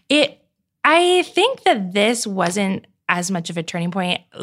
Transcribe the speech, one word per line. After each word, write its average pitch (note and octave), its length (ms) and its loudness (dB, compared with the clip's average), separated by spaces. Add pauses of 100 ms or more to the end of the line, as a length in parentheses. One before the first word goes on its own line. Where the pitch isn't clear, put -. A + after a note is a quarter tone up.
it, D4 300 2 (460)
I F4 380 4
think A#4 400 -2
that G#3 300 0
this A3 340 0
wasn't F#3+ 600 -2 (220)
as F3 220 0
much E3+ 200 -4
of E3+ 60 -8
a E3+ 60 -4
turning E3+ 280 -6
point F3+ 320 -4 (200)